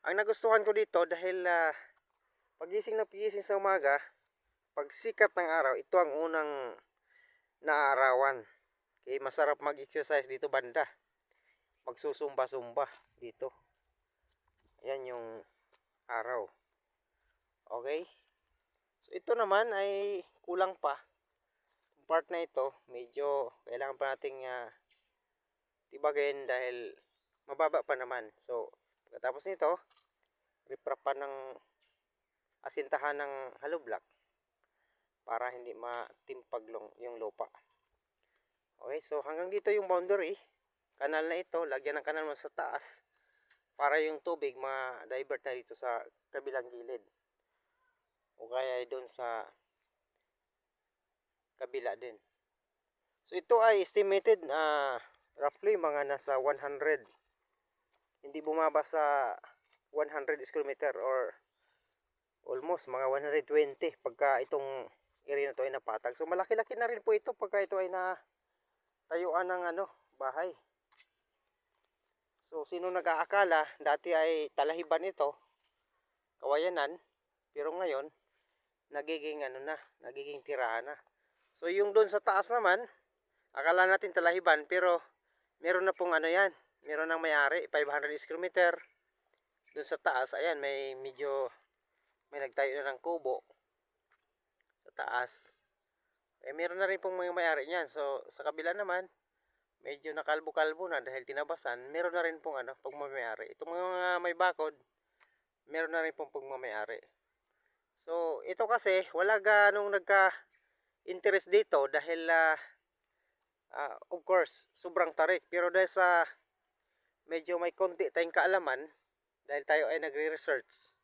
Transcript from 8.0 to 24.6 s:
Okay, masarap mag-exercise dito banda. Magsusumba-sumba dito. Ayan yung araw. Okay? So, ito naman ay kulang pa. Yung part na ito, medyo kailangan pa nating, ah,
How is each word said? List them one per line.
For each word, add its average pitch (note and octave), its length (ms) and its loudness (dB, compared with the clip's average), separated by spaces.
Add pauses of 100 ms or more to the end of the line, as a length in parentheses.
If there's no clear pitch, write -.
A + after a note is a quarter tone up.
Okay, C3 200 -6
masarap C#3+ 400 2
mag-exercise C#3+ 640 -2
dito C3+ 240 -6
banda. C3+ 320 0 (1040)
Magsusumba-sumba C3 1000 -4 (320)
dito. A#2+ 320 -10 (1300)
Ayan B2+ 320 -8
yung A#2 120 -10 (840)
araw. A2+ 360 -4 (1300)
Okay? D3 240 -4 (1000)
So, - 120 -18
ito - 240 -4
naman G#3+ 320 4
ay G3 520 -2 (200)
kulang F#3 360 0
pa. C#3+ 200 -2 (1000)
Yung - 80 -20
part E3 200 2
na E3+ 160 -4
ito, C3+ 320 -2 (160)
medyo C3+ 600 -4 (160)
kailangan C3 280 -8
pa C3+ 200 -2
nating, C3+ 320 -10
ah, B2 200 -8 (1300)